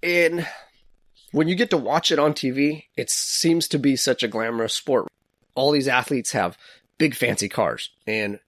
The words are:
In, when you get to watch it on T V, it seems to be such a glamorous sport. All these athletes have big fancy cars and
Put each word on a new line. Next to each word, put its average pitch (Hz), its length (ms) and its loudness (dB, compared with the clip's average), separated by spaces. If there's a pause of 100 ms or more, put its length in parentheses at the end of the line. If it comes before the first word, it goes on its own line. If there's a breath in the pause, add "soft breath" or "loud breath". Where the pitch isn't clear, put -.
In, 170 460 2 (840 loud breath)
when 160 160 2
you 180 80 2
get 233 140 0
to 185 60 2
watch 143 340 0
it 156 80 2
on 147 140 4
T 139 180 -2
V, 147 360 -2 (100)
it 127 140 -4
seems - 580 0
to 151 100 -2
be 139 180 2
such - 260 0
a 120 60 0
glamorous 113 440 -2
sport. - 360 0 (460)
All 139 180 4
these 139 160 2
athletes 127 440 0
have 92 240 0 (400 loud breath)
big 160 180 2
fancy 104 340 -2
cars 82 420 -2 (160)
and 107 420 -4